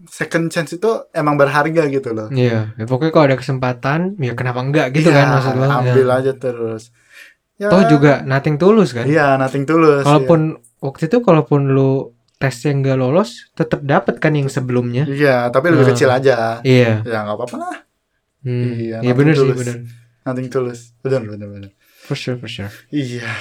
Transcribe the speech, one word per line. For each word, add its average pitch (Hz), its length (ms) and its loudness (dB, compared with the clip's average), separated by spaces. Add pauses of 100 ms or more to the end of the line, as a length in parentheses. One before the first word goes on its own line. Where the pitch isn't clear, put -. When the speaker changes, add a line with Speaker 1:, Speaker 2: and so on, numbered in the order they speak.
Speaker 1:
second 165 400 -4
chance 165 240 -6
itu 190 160 -2 (240)
emang 151 240 -2
berharga 147 480 2
gitu 135 240 -4
loh. 110 240 -8
Speaker 2:
Iya, 113 400 0
ya 110 100 -10
pokoknya 131 300 -2
kalau 160 160 6
ada 131 80 2
kesempatan, 135 800 -4
ya 123 160 -4
kenapa 123 240 -4
enggak 135 320 0
gitu 156 240 4
Speaker 1:
Iya, 143 80 4
Speaker 2:
kan 143 100 2
maksud 131 220 0
lo? 135 160 0
Speaker 1:
ambil 123 340 2
Speaker 2:
Iya. 127 140 2
Speaker 1:
aja 131 160 0
terus. 117 560 -6 (680)
Ya. 202 140 -4
Speaker 2:
Toh 185 180 6
juga 143 380 4
nothing 139 320 0
tulus 185 320 4
kan? 120 160 -6
Speaker 1:
Iya, 143 320 2
nothing 135 260 -2
tulus, 156 380 4
Speaker 2:
Kalaupun 151 560 2
Speaker 1:
iya. - 240 -20
Speaker 2:
waktu 135 240 -6
itu, 233 160 2
kalaupun 156 480 2
lu 135 400 0 (320)
tesnya 139 320 -4
nggak 135 240 0
lolos, 147 560 -2
tetep 156 320 0
dapet 156 320 -2
kan 156 160 0
yang 139 160 -2
sebelumnya. 123 560 -2
Speaker 1:
Iya, 135 480 0
tapi 139 160 2
lebih 147 160 4
Speaker 2:
Nah. 123 80 4
Speaker 1:
kecil 127 160 2
aja. 120 560 0
Speaker 2:
Iya. 117 400 4
Speaker 1:
Ya, 113 160 -4
nggak 104 160 -6
apa-apa 123 180 -10
lah. 339 200 -10 (640)
Speaker 2:
Hmm. 123 300 -4
Speaker 1:
Iya, 113 260 -6
Speaker 2:
Iya, - 80 -
Speaker 1:
nothing 123 140 2
Speaker 2:
bener 151 180 4
sih, 135 60 2
Speaker 1:
tulus. 127 180 0
Speaker 2:
bener. 120 160 -6 (440)
Speaker 1:
Nothing 127 280 -8
tulus. 123 300 -4 (200)
Bener, 131 240 -2
bener, 104 240 -12
bener. 101 240 -18 (300)
Speaker 2:
For - 160 -8
sure, 127 180 -6
for 117 140 -14
sure. 98 180 -10 (220)
Speaker 1:
Iya, 123 400 -6 (120)